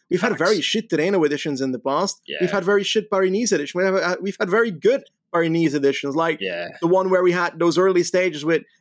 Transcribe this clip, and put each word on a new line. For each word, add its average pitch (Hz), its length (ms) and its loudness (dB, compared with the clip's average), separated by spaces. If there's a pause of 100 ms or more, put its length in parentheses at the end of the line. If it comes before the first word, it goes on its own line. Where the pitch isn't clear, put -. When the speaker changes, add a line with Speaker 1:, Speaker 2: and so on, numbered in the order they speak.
Speaker 1:
We've 180 120 -2
had 233 100 0
Speaker 2:
Facts. 151 100 -4
Speaker 1:
very 185 200 2
shit 220 280 -4
Tirreno 170 360 0
editions 143 360 -4
in 135 100 -4
the 123 80 -6
past. 151 480 -4
Speaker 2:
Yeah. - 140 -12
Speaker 1:
We've 180 100 0
had 190 120 -2
very 202 200 2
shit 202 260 -2
Paris-Nice 190 420 0
edition. 156 280 -2
We 185 60 2
have, 190 100 2
uh, 175 260 0
we've 190 180 -6
had 208 100 -2
very 226 220 2
good 202 320 2 (300)
Paris-Nice 165 400 2
editions, 139 420 0
like 165 260 0
Speaker 2:
Yeah. 87 280 -6 (120)
Speaker 1:
the 170 60 0
one 185 220 2
where 185 140 4
we 180 80 4
had 175 280 -2
those 170 180 2
early 185 260 4
stages 170 420 -2
with 160 180 0 (180)